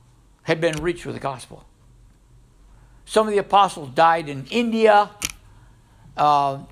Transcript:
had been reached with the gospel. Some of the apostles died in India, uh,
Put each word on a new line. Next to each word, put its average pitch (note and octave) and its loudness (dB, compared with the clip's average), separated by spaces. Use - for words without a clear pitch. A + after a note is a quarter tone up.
had D#3+ -2
been D#3 -4
reached F3 -8
with B2 -10
the A#2+ -14
gospel. - -12
Some A3 0
of G#3+ -4
the G3+ 2
apostles F#3 0
died E3 2
in C#3 -12
India, A3 2
uh, C#3+ 0